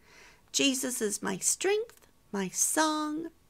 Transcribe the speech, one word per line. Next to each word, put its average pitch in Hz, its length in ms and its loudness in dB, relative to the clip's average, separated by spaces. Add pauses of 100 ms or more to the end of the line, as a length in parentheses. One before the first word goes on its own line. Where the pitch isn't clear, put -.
(520)
Jesus 262 500 0
is 208 200 -2
my 196 160 -4
strength, - 680 0 (240)
my 190 180 -2
song, 311 800 0 (220)